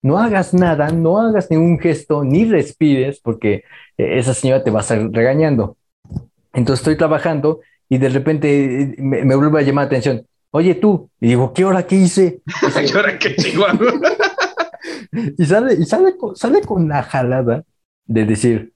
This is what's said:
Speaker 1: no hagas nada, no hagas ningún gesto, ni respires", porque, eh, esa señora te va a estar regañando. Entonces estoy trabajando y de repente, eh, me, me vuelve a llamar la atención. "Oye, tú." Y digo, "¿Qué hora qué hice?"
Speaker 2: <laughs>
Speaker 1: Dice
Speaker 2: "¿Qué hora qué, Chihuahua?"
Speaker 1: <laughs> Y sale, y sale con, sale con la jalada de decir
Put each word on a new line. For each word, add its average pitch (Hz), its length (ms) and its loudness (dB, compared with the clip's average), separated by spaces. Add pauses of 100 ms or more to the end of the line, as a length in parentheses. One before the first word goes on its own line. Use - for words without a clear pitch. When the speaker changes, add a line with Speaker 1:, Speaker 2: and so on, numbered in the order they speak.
Speaker 1:
no 143 160 2
hagas 202 360 0
nada, 160 360 2
no 165 300 0
hagas 214 320 0
ningún 165 280 2
gesto, 151 440 -2
ni 156 220 2
respires", 143 760 0
porque, 107 420 -2 (340)
eh, 104 220 0
esa 123 140 0
señora 131 300 0
te 123 80 0
va 107 80 0
a 104 40 -4
estar 110 280 -2
regañando. 131 640 0 (800)
Entonces 127 260 0
estoy 156 180 0
trabajando 156 640 0 (300)
y 131 80 2
de 135 100 2
repente, 139 760 0
eh, 139 160 -6
me, 135 260 -2
me 131 100 4
vuelve 151 240 2
a 147 40 2
llamar 139 200 0
la 135 40 -2
atención. 131 380 -2 (300)
"Oye, 175 200 2
tú." 202 340 0 (100)
Y 117 100 2
digo, 123 240 2
"¿Qué 185 120 0
hora 190 220 0
qué 185 80 0
hice?" 180 500 2
Speaker 2:
<laughs> - 160 -8
Speaker 1:
Dice - 240 -2
Speaker 2:
"¿Qué 139 120 0
hora 196 200 0
qué, 143 180 -2
Chihuahua?" 202 580 0
Speaker 1:
<laughs> 285 100 -4 (1300)
Y 170 80 2
sale, 214 300 2
y 156 100 0
sale 370 320 0
con, 202 180 -10
sale 311 260 0
con 180 260 -2
la 143 160 -2
jalada 127 600 -2 (420)
de 110 200 0
decir 110 500 -2